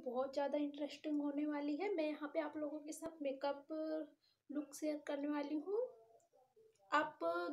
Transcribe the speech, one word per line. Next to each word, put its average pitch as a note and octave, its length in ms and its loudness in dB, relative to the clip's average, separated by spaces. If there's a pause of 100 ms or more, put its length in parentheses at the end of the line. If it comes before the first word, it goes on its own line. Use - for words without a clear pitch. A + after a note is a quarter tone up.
बहुत C4 280 0
ज़्यादा C#4+ 240 2
interesting D4 640 0
होने C#4+ 240 2
वाली D4 300 0
है। G4 200 2
मैं D#4 120 4
यहाँ D4 260 -2
पे E4 60 0
आप D4+ 180 0
लोगों D4+ 220 -2
के D4+ 140 -8
साथ D#4+ 280 -8
makeup C#4 460 0 (800)
look D4 260 -4
share D4+ 220 0 (100)
करने C#4+ 200 -2
वाली D4 320 0
हूँ। G#4 260 2 (1040)
आप D4+ 280 4 (340)